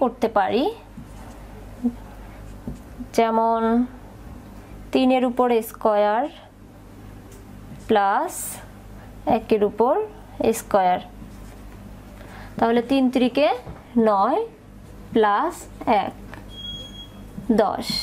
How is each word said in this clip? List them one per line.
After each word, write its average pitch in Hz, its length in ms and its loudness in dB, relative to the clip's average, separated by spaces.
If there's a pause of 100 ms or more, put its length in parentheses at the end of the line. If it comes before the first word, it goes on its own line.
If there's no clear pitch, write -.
করতে 233 240 0 (100)
পারি, 202 260 2 (2500)
যেমন 226 440 4 (1300)
তিনের 262 380 4
উপর 247 160 2 (220)
স্কয়ার 208 540 2 (1700)
প্লাস 214 440 4 (1040)
একের 220 320 4
উপর 240 240 4 (680)
স্কয়ার, 185 400 4 (1600)
তাহলে 233 240 4 (100)
তিন 269 120 6 (100)
তিরিকে 262 340 4 (640)
নয় 214 300 4 (720)
প্লাস 226 420 4 (480)
এক, - 100 -6 (1500)
দশ। 196 240 0 (160)